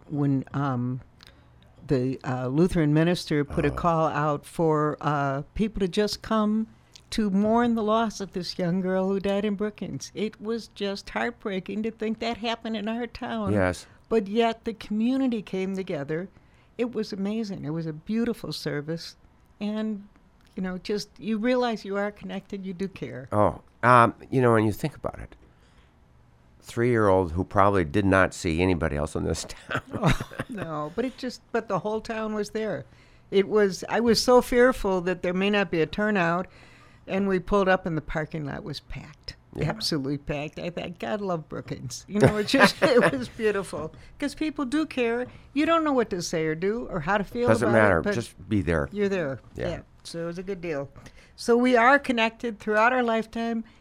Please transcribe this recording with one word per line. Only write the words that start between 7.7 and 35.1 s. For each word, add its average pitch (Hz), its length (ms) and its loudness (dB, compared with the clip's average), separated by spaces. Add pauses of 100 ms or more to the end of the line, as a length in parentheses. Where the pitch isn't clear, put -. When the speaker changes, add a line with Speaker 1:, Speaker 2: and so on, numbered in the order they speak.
Speaker 1:
the 226 80 0
loss 214 380 0
of 190 120 -10
this 180 260 -8
young 180 220 0
girl 185 280 0
who 196 120 0
died 196 240 0
in 208 100 0
Brookings. 196 600 -6
It 214 260 -6
was 214 280 -6
just 202 420 -8
heartbreaking 208 720 -4
to 226 80 -4
think 220 300 -6
that 226 180 -4
happened 226 380 -6
in 208 120 -6
our 233 180 -4
town. 226 460 -6
Speaker 2:
Yes. 92 340 0 (220)
Speaker 1:
But 226 200 0
yet 226 360 0
the 226 80 -6
community 233 680 -2
came 190 340 -4
together. 170 520 -6 (500)
It 240 160 -4
was 214 180 -6
amazing. 196 520 -6
It 143 60 -6
was 165 160 -4
a 160 60 -6
beautiful 214 600 -4
service. 151 640 -6 (440)
And, 214 440 -4 (520)
you 190 60 -6
know, 180 160 -4
just, 208 300 -6 (100)
you 220 180 -4
realize 240 480 0
you 196 120 -6
are 202 140 -2
connected, 196 540 -10
you 190 80 -8
do 185 160 -6
care. 127 440 -12
Speaker 2:
Oh, 104 280 2 (220)
um, 117 320 8 (160)
you 135 100 2
know, 120 140 6
when 107 100 6
you 107 80 2
think - 240 -6
about - 220 -8
it, - 160 -14 (1300)
three-year-old 104 680 2
who 90 120 0
probably 98 400 2
did 80 200 -2
not 95 280 4
see 85 300 -2
anybody 82 340 2
else 76 200 -4
in 82 80 -4
this 82 200 -2 (140)
<laughs> - 100 -20
town. 131 140 -4 (180)
Speaker 1:
Oh, 202 200 2 (280)
no, 160 460 -8
but 233 100 -2
it 254 140 -8
just, - 220 -10 (100)
but 226 180 -4
the 190 120 0
whole 214 200 -4
town 220 340 -6
was 208 160 -4
there. 214 340 -6 (460)
It 196 180 4
was, 196 400 4
I 196 120 0
was 233 220 4
so 247 200 8
fearful 240 600 2
that 175 200 -2